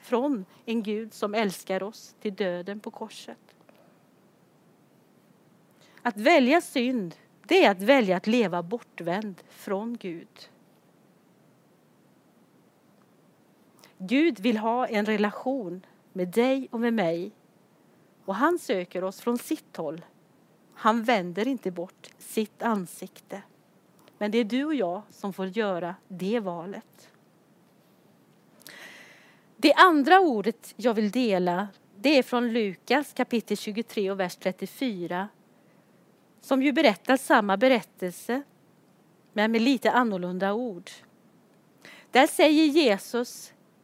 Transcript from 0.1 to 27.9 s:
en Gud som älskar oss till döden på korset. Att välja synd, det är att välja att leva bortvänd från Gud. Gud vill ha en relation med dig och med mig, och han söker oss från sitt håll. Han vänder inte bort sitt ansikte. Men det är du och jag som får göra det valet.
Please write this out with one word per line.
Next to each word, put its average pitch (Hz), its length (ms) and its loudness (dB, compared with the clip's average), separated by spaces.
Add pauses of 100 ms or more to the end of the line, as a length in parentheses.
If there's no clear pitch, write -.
en 226 180 -4
Gud 214 320 -6
som 208 200 -6
älskar 190 480 -4
oss - 380 -14
till 208 140 -6
döden 185 460 -6
på 233 100 -14
korset. - 480 -16 (2750)
Att - 140 -2
välja 277 440 6
synd, 240 540 -2 (320)
det 349 180 6
är 220 60 6
att 190 120 -2
välja 208 340 4
att 185 100 -8
leva 202 360 2
bortvänd 185 840 -8
från 214 480 -8
Gud. - 540 -16 (3500)
Gud 247 420 2
vill 214 160 2
ha 226 300 -2
en 208 200 -2
relation 208 800 -2 (260)
med 180 160 -4
dig 254 420 0
och 233 100 -6
med 233 140 0
mig, 180 380 -2 (920)
och 190 100 -6
han 302 240 0
söker 185 460 -4
oss 190 160 -8
från 240 180 -2
sitt - 380 -10
håll. 165 280 -10 (720)
Han 226 280 2
vänder 202 460 0
inte 247 220 -4
bort 175 480 -12
sitt - 440 -6
ansikte. 196 800 -6 (760)
Men 208 120 -4
det 220 80 2
är 240 60 2
du 247 200 -2
och 311 100 -4
jag 196 360 -4
som - 220 -8
får 190 140 -6
göra 185 480 -4 (140)
det 190 320 -4
valet. 180 720 -12 (2500)